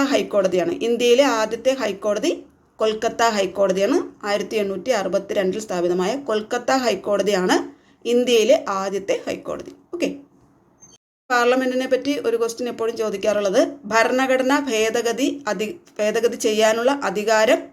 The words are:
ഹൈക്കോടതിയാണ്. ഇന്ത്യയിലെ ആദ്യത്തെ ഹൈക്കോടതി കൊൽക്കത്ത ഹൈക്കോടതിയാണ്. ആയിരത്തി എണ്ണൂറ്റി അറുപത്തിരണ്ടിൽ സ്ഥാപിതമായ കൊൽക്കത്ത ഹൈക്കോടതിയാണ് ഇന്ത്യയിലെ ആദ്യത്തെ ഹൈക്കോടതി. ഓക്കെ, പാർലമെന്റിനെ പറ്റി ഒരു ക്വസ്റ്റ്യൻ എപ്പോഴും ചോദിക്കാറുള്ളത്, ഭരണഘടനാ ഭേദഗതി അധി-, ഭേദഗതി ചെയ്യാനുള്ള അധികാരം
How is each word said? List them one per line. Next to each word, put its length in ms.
ഹൈക്കോടതിയാണ്. 640
ഇന്ത്യയിലെ 360
ആദ്യത്തെ 340
ഹൈക്കോടതി 500
കൊൽക്കത്ത 420
ഹൈക്കോടതിയാണ്. 600
ആയിരത്തി 340
എണ്ണൂറ്റി 360
അറുപത്തിരണ്ടിൽ 680
സ്ഥാപിതമായ 460
കൊൽക്കത്ത 420
ഹൈക്കോടതിയാണ് 720
ഇന്ത്യയിലെ 520
ആദ്യത്തെ 340
ഹൈക്കോടതി. 480
ഓക്കെ, 140
പാർലമെന്റിനെ 600
പറ്റി 200
ഒരു 140
ക്വസ്റ്റ്യൻ 320
എപ്പോഴും 280
ചോദിക്കാറുള്ളത്, 580
ഭരണഘടനാ 680
ഭേദഗതി 600
അധി-, 220
ഭേദഗതി 480
ചെയ്യാനുള്ള 460
അധികാരം 500